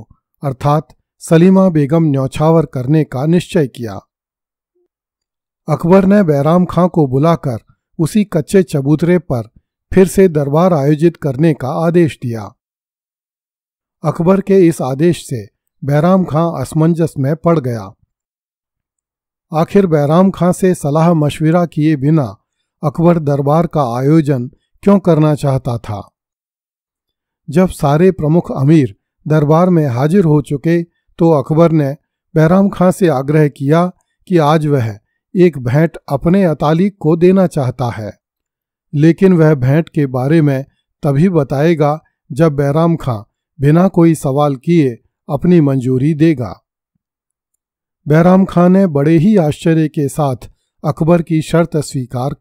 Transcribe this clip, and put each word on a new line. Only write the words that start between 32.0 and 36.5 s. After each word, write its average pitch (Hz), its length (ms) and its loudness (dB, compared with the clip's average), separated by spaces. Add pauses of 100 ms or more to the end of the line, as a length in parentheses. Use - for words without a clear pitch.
बैराम 185 340 2
खां 180 220 0
से 180 180 0
आग्रह 147 400 0
किया 151 360 -2 (420)
कि 180 120 0
आज 151 280 2
वह 113 300 -2 (380)
एक 175 240 2
भेंट 139 380 -2 (120)
अपने 170 360 0
अतालिक 160 540 -2